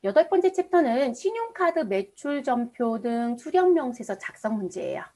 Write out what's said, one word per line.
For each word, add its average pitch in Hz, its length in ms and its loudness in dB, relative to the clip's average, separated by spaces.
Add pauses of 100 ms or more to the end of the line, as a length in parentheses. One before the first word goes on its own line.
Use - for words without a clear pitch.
여덟 302 220 4
번째 381 240 4
챕터는 269 600 2
신용카드 392 640 -2
매출 254 640 -4
점표 240 600 -2
등 233 340 -2
수령 359 380 2
명세서 247 440 -2
작성 - 380 -6
문제예요. 170 480 -6 (120)